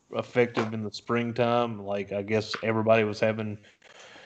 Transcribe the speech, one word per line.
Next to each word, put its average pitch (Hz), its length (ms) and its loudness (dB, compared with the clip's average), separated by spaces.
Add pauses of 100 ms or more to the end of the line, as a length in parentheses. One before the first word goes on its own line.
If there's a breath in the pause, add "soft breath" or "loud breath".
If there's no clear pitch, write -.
(160)
effective 113 600 0
in 110 80 -6
the 104 80 -6
springtime? 117 920 0
Like, 101 280 -4
I 101 100 -2
guess 107 400 -2
everybody 110 420 4
was 104 160 -2
having 110 380 0 (680 soft breath)